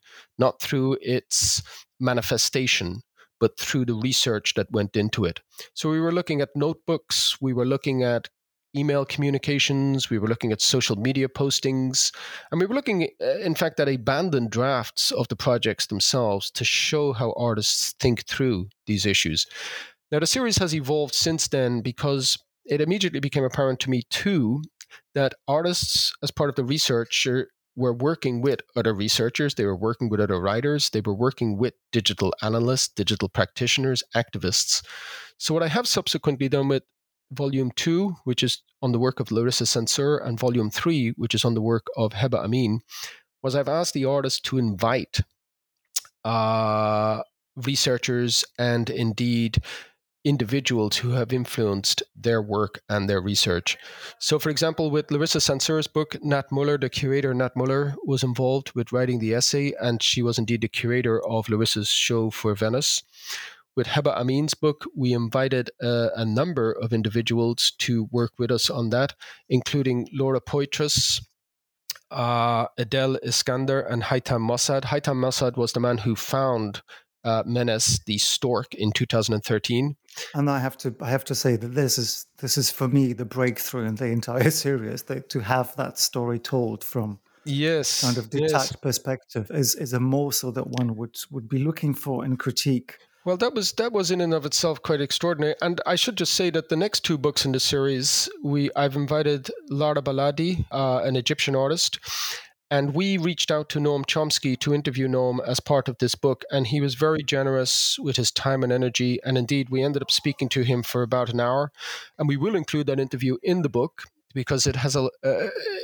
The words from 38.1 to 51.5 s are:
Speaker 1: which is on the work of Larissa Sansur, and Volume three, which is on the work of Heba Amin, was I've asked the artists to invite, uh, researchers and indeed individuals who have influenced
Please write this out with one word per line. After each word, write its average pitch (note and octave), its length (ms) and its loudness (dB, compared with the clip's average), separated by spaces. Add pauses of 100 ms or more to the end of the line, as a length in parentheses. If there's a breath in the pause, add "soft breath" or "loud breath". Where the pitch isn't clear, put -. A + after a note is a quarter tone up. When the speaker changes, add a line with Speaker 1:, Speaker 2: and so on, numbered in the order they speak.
Speaker 1:
which B2 180 0
is - 200 -2 (200)
on B2+ 100 2
the A#2 60 2
work B2+ 200 2
of A2+ 140 -4
Larissa A#2+ 320 2
Sansur, C#3 580 0
and A#2 160 -4
Volume A#2+ 320 2
three, C#3+ 460 2
which A2+ 180 -2
is A2 120 2
on A#2 80 2
the A2 80 0
work A2+ 240 0 (100)
of A2 160 0
Heba B2 320 0
Amin, A2+ 360 2 (640 loud breath)
was C3+ 140 0
I've C#3 120 0
asked E3 260 0
the C3+ 100 0
artists C3+ 360 0
to - 180 -2
invite, A2+ 640 0 (1000)
uh, A2 1000 2 (340)
researchers B2 880 0 (140)
and A#2+ 320 2
indeed A#2 720 0 (600 loud breath)
individuals B2+ 760 0
who B2 120 -2
have B2 220 0
influenced A2 720 0 (120)